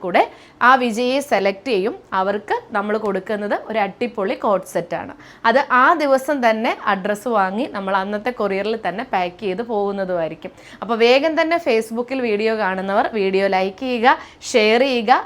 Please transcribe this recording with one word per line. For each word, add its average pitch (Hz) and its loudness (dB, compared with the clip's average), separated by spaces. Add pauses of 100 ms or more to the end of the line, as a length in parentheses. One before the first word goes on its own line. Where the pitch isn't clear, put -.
കൂടെ 190 2 (480)
ആ 262 8
വിജയിയെ 247 0 (100)
സെലക്ട് 196 0
ചെയ്യും. 220 0 (260)
അവർക്ക് 208 -2 (200)
നമ്മൾ 208 -2 (100)
കൊടുക്കുന്നത് 208 -4 (140)
ഒരു 220 -4
അടിപൊളി 202 -4 (100)
കോഡ് 208 0
സെറ്റാണ്. 165 -6 (340)
അത് 240 4 (220)
ആ 311 6
ദിവസം 269 2
തന്നെ 226 0 (200)
അഡ്രസ്സ് 208 -4
വാങ്ങി 196 0 (100)
നമ്മൾ 196 -2
അന്നത്തെ 208 -4 (100)
കൊറിയറിൽ 202 -2 (100)
തന്നെ 196 -6 (100)
പാക്ക് 180 -2
ചെയ്ത് 190 -4
പോകുന്നതുമായിരിക്കും. 190 -4 (300)
അപ്പോൾ 214 -2
വേഗം 277 4
തന്നെ 330 2 (100)
Facebook-ിൽ 233 -2
വീഡിയോ 220 0
കാണുന്നവർ 190 0 (120)
വീഡിയോ 190 2
ലൈക്ക് 190 -2
ചെയ്യുക, 254 -4 (580)
ഷെയർ 220 4
ചെയ്യുക, 247 2 (140)